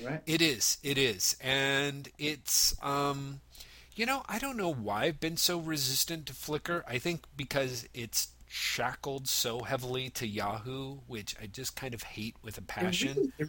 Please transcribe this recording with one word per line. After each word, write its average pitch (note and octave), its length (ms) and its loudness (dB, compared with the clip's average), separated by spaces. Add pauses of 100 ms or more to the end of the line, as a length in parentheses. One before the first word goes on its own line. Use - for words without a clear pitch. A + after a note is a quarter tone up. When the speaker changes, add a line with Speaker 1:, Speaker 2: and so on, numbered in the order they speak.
Speaker 1:
right? D3+ 200 -4
Speaker 2:
It D#3+ 160 2
is. C#3 440 4
It C#3 140 2
is. A#2 420 4
And C#3 760 2
it's, - 640 2
um, C#3 600 0 (560)
you A3 100 0
know, C4+ 220 2
I G3+ 100 0
don't C4+ 180 -2
know F3+ 160 2
why G#2+ 320 0
I've D#3 140 2
been E3 180 -2
so F3 220 4
resistant D3+ 680 0
to C#3+ 60 -10
Flickr. D3+ 540 -2
I B2 120 -2
think E3+ 260 -2 (120)
because C3 560 0
it's - 360 -2 (180)
shackled C3+ 800 -2
so A#2+ 360 2
heavily B2+ 480 -2
to A#2+ 180 -4
Yahoo, A2 720 -4 (100)
which A2 340 -6
I A2 40 -10
just B2 280 -6
kind C3 180 -6
of A2+ 120 -8
hate A2 380 -8
with A2 140 -10
a - 40 -10
Speaker 1:
It F#2 80 -12
Speaker 2:
passion. F#3 480 0
Speaker 1:
really, C4+ 220 2
it D3+ 100 0